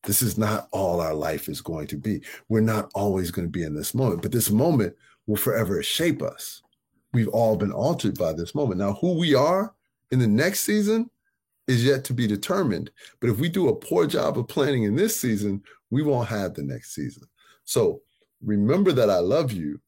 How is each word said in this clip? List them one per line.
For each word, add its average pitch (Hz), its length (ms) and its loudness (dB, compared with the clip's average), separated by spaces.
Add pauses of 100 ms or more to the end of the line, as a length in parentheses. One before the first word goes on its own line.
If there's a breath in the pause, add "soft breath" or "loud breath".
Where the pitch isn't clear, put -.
This - 180 0
is 110 160 -2
not 107 340 -2
all 87 300 0
our 80 100 -2
life 78 340 -4
is 73 140 -8
going 78 280 -8
to 73 100 -8
be. 101 240 -4 (260 loud breath)
We're 110 140 4
not 110 320 0
always 95 360 0
gonna 87 180 -4
be 87 160 -6
in 76 100 -6
this 76 200 -6
moment, 113 280 0
but 107 100 -4
this 113 180 0
moment 120 460 2 (300 soft breath)
will 104 100 0
forever 101 460 0
shape - 400 0
us. - 400 -10 (500)
We've 113 160 2
all 110 280 2
been 98 140 0
altered 120 480 0
by 82 140 0
this 82 220 -6
moment. 123 240 0
Now, 98 160 0
who 175 240 0
we 160 160 2
are 180 400 2 (360)
in 127 80 2
the 123 80 4
next 143 340 2
season 214 500 0 (580)
is 120 160 4
yet 135 200 2
to 127 100 -4
be 120 120 0
determined. 107 640 0 (300 loud breath)
But 120 80 0
if 104 100 2
we 165 120 0
do 175 180 2
a 110 80 2
poor 165 300 0
job - 320 -2
of 123 100 -4
planning 135 360 0
in 104 120 2
this 214 240 2
season, 101 420 -2 (280 loud breath)
we 139 120 0
won't 131 260 0
have 98 260 -4
the 76 80 -8
next 65 320 -10
season. - 300 -10 (400 soft breath)
So - 360 0 (420)
remember 127 500 2
that 117 180 4
I 92 80 4
love 139 340 0
you. 73 360 -6